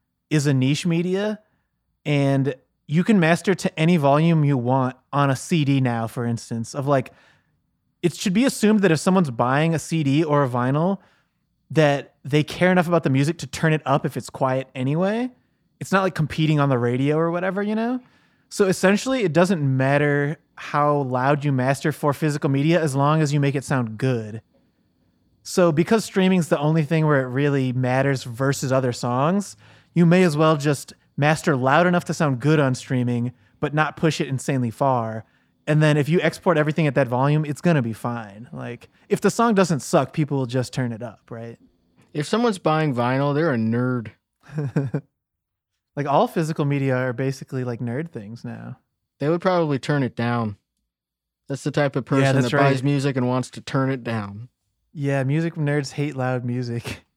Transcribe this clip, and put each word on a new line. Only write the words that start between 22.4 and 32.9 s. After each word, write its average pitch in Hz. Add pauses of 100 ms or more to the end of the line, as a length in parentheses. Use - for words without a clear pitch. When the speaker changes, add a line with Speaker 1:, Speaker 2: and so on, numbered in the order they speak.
Speaker 1:
media 147
as 143
long 147
as 147
you 147
make 139
it 135
sound 117
good. 113 (1000)
So 175
because 175
streaming's 185
the 170
only 151
thing 156
where 147
it 127
really 135
matters 131
versus 135
other 131
songs, 143 (380)
you 170
may 180
as 160
well 156
just 143 (220)
master 151
loud 135
enough 175
to 165
sound 139
good 151
on 131
streaming, 123 (280)